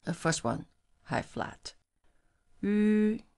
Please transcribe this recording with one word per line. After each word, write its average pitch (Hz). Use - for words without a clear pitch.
The -
first -
one, -
high 120
flat. -
Yu. 214